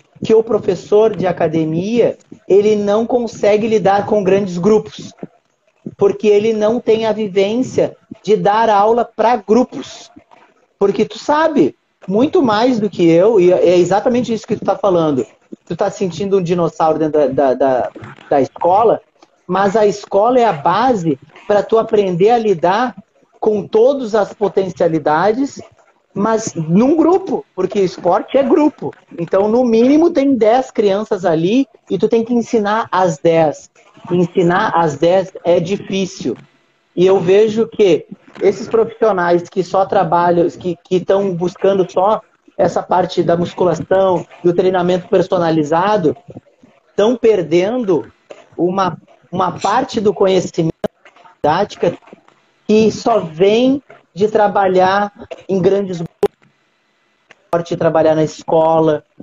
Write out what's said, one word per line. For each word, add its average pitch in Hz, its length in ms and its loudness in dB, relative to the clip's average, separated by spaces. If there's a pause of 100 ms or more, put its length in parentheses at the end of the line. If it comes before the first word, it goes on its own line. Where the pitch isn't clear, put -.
(240)
que - 80 0
o 220 100 6
professor 208 720 0
de 175 100 -4
academia, 170 920 -2 (320)
ele 208 280 4
não 208 280 0
consegue 220 640 -2
lidar 202 400 0
com 214 160 0
grandes 185 360 0
grupos, 214 540 -2 (840)
porque 202 320 0
ele 208 240 2
não 214 280 -2
tem 220 260 0
a 214 60 -2
vivência 202 840 -2 (260)
de 208 140 2
dar 208 340 0
aula 220 340 2
pra 226 320 -2
grupos. - 720 -4 (680)
Porque 202 260 0
tu - 140 -8
sabe 294 560 0 (320)
muito 269 340 0
mais 233 380 2
do 208 100 -2
que 170 200 0
eu, 185 320 4
e 175 120 4
é 175 240 4
exatamente 214 560 0
isso 208 140 -6
que 214 100 -4
tu - 80 -14
tá 226 120 0
falando. 160 500 0 (400)
Tu 175 100 -8
tá 202 140 -2
sentindo 196 480 -4
um 185 40 0
dinossauro 165 560 0
dentro 151 300 0
da, 135 260 0
da, - 0 -
da, 131 360 0 (400)
da 143 100 2
escola, 190 600 0 (460)
mas 190 300 0
a 214 100 4
escola 214 520 0
é 233 60 4
a 208 80 2
base 170 640 0 (280)
pra 202 160 2
tu 220 160 0
aprender 208 520 0
a 240 80 4
lidar 208 560 0 (460)
com 208 260 -2
todas 240 480 2
as 202 180 -2
potencialidades, 185 1300 -2 (540)
mas 214 400 -2
num 196 420 2
grupo, 320 480 0 (100)
porque 185 260 -4
esporte 185 560 -2
é 277 60 4
grupo. 269 500 0 (260)
Então, 190 300 0
no 240 160 2
mínimo, 262 460 4
tem 277 240 0
dez 226 360 0
crianças 208 540 -2
ali 185 420 0 (220)
e 196 80 -2
tu 214 120 0
tem 226 160 0
que 240 100 -4
ensinar 220 560 -2
as 175 280 0
dez. 165 520 0 (400)
Ensinar 175 640 0
as 165 220 0
dez 175 340 0 (140)
é 175 160 2
difícil. 185 760 -6 (600)
E 175 100 4
eu 190 140 4
vejo 214 480 2
que 180 380 2 (360)
esses 202 240 0
profissionais 190 840 0
que 190 140 -4
só 190 240 -2
trabalham, 175 640 0
que, 175 320 -8
que 185 160 -2
tão 196 360 0
buscando 180 560 -2
só 202 300 0 (360)
essa 180 260 -2
parte 180 400 -2
da 170 140 0
musculação, 175 920 -2 (160)
do 175 100 2
treinamento 180 540 0
personalizado, 170 1080 0 (800)
tão 226 200 2
perdendo 185 960 -2 (460)
uma, 185 420 -2 (320)
uma 180 220 -2
parte 226 480 -4
do 202 120 2
conhecimento 190 640 0 (640)
da 160 220 0
didática - 340 -4 (680)
que 214 240 4
só 220 300 -2
vem 208 600 0 (320)
de 196 140 0
trabalhar 202 840 0 (360)
em 190 120 -2
grandes 190 380 -2
grupos, - 1700 -10
de 175 80 -6
trabalhar 160 400 0
na 156 80 2
escola, 160 800 0 (180)